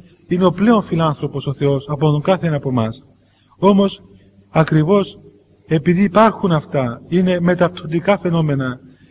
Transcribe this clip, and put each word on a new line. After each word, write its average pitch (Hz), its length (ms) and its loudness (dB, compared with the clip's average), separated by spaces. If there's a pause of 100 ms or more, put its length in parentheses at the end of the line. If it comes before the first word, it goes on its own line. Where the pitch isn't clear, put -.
(260)
είναι 180 180 0
ο 180 80 4
πλέον 208 300 2
φιλάνθρωπος 151 640 -4
ο 139 80 -4
Θεός 139 340 -2
από 151 220 0
τον 147 120 0
κάθε 185 240 0
ένα 156 100 -2
από 139 120 -6
εμάς. 113 360 -4 (540)
Όμως, 196 440 2 (480)
ακριβώς 160 680 0 (480)
επειδή 165 360 0
υπάρχουν 202 500 2
αυτά, 131 560 -4
είναι 180 320 0
μεταπτωτικά 175 800 0
φαινόμενα, 143 600 -2 (300)